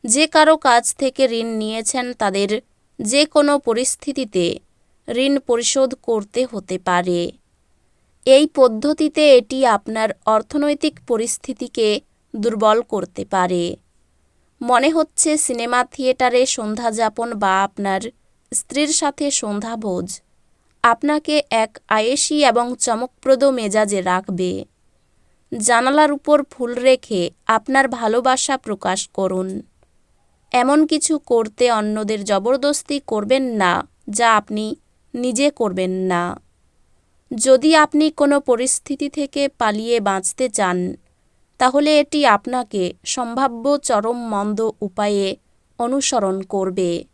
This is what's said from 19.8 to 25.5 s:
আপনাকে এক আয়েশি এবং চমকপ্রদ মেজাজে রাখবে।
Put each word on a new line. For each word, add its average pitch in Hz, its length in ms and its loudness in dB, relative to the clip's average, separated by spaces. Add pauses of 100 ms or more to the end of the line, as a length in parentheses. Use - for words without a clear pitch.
আপনাকে 302 520 0 (160)
এক 220 200 -2 (180)
আয়েশি 240 560 -2
এবং 240 200 2 (100)
চমকপ্রদ 247 680 -2
মেজাজে 214 580 0
রাখবে। 185 500 -2 (1000)